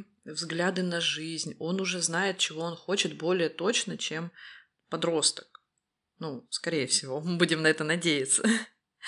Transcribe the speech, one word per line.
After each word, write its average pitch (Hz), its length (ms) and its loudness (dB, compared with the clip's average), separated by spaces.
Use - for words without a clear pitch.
взгляды 170 580 -2
на 170 180 0
жизнь. 160 600 -2
Он 180 200 0
уже 185 220 -2
знает, 185 360 2
чего 160 240 0
он 170 140 -4
хочет 175 400 0
более 170 320 2
точно, 185 480 0
чем 165 360 -6
подросток. 165 720 0
Ну, 147 320 -8
скорее 156 360 -2
всего, 135 340 -2
<laughs> 156 40 -6
мы 175 140 0
будем 160 240 4
на 156 60 6
это 156 160 4
надеяться. 156 600 2